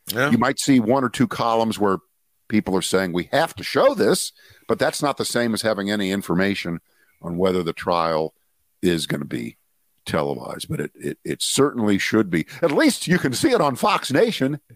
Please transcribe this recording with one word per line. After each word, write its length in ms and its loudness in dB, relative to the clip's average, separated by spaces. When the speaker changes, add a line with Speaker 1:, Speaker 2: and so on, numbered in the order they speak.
Speaker 1:
Yeah. 220 0
Speaker 2:
You 80 4
might 220 0
see 200 6
one 240 2
or 60 0
two 180 0
columns 520 0
where 180 2
people 260 0
are 80 2
saying, 300 0
"We 180 -4
have 240 0
to 80 -12
show 320 2
this," 360 0
but 100 0
that's 240 -2
not 160 0
the 80 -4
same 280 0
as 100 -4
having 260 -2
any 220 -2
information 680 -2
on 160 -8
whether 260 2
the 100 -4
trial 600 -2
is 260 0
gonna 180 -6
be 320 -10
televised. 640 -4
But 120 -6
it, 120 -8
it, 300 -8
it 180 -8
certainly 560 0
should 320 2
be. 160 0
At 100 2
least 360 2
you 100 4
can 160 -2
see 160 0
it 120 4
on 140 2
Fox 360 0
Nation, 480 2